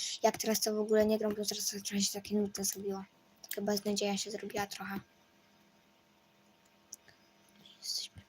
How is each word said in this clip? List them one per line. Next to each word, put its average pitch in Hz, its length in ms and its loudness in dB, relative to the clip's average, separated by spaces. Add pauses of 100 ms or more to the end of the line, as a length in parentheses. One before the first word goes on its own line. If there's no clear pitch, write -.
(240)
Jak 320 140 6
teraz 220 240 0
to 214 120 0
w 214 60 0
ogóle 214 260 6
nie 214 120 4
gram, 214 180 0
bo 208 100 -2
teraz 208 220 -2
zaczęła 202 340 -2
się 196 100 2
takie 202 240 -4
nudne 202 300 2
zrobiła. 196 400 -4 (440)
Taka - 120 -4
beznadzieja 202 560 2
się 208 140 -4
zrobiła 202 360 -4
trochę. 196 320 -6 (2750)
Jesteśmy - 500 -6